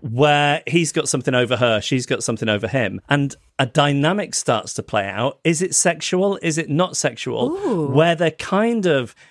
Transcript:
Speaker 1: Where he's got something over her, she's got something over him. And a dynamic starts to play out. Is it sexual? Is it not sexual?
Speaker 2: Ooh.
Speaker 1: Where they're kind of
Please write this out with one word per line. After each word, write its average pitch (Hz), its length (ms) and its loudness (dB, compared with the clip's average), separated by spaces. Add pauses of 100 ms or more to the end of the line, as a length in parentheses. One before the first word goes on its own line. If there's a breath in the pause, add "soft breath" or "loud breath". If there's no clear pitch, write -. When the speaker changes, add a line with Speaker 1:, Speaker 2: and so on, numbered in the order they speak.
Speaker 1:
Where 147 680 2
he's 165 240 0
got 147 180 -2
something 131 260 0
over 123 220 2
her, 113 240 2
she's 127 240 -2
got 127 180 -4
something 113 260 -2
over 104 180 0
him. 104 420 -2
And 139 260 0 (240)
a 135 60 2
dynamic 147 680 0
starts 107 420 -2
to 110 80 -8
play 104 240 -2
out. 107 360 -4
Is 165 180 0
it 185 140 -4
sexual? 180 640 0
Is 165 160 -2
it 160 120 -4
not 165 280 0
sexual? 123 540 -4
Speaker 2:
Ooh. 277 360 -2
Speaker 1:
Where 156 280 4
they're 160 160 0
kind 214 540 -2
of 135 280 0 (180 soft breath)